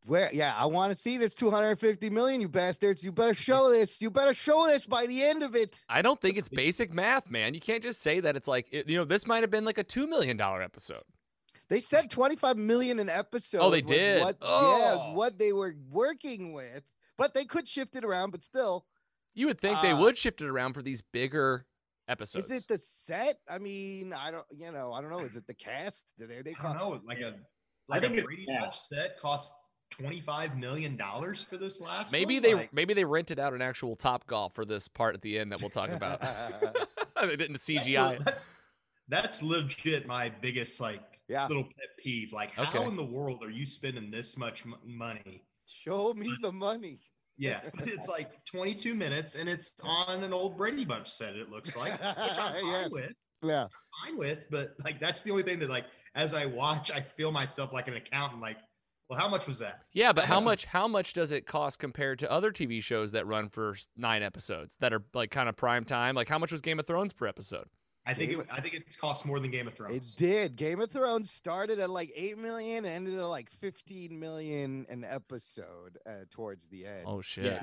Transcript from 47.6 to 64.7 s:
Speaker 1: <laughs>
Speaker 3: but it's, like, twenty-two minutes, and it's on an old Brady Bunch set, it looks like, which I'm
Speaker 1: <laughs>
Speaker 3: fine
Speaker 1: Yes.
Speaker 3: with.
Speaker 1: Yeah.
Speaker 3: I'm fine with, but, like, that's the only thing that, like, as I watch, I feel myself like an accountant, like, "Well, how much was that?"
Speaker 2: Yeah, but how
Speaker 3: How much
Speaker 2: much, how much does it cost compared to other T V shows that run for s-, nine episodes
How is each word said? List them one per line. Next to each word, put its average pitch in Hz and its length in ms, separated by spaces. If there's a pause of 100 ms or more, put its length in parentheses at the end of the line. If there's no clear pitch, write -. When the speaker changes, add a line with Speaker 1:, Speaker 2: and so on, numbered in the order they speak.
Speaker 1:
<laughs> - 80
Speaker 3:
but - 120
it's, 196 220
like, 156 340
twenty-two 202 500
minutes, 156 420
and 165 120
it's - 260 (100)
on 180 400
an 190 100
old 180 240
Brady 240 260
Bunch 117 260
set, 104 280
it 110 120
looks 110 280
like, 160 160
which - 80 (160)
I'm 190 360
Speaker 1:
<laughs> 180 80
Speaker 3:
fine 190 40
Speaker 1:
Yes. 185 260
Speaker 3:
with. 139 220 (280)
Speaker 1:
Yeah. 151 220
Speaker 3:
I'm 98 60 (400)
fine 320 80
with, 151 340
but, 139 220 (100)
like, 151 160
that's 175 220
the 214 100
only 196 120
thing 180 160
that, 143 100
like, 123 160 (300)
as 156 180
I 147 120
watch, 139 460
I 143 100
feel 156 300
myself 135 400
like 127 160
an 123 80
accountant, 123 460
like, 110 160 (520)
"Well, 131 100
how 190 80
much 196 200
was 135 120
that?" 101 220 (100)
Speaker 2:
Yeah, 220 220
but 151 120
how 165 100
Speaker 3:
How 196 40
much 220 60
Speaker 2:
much, 220 200
how 196 220
much 202 260
does 165 180
it 139 140
cost 147 340
compared 135 400
to 143 120
other 196 200
T - 140
V 117 160
shows 107 300
that 104 160
run 107 220
for 107 240
s-, - 240
nine 113 260
episodes 90 560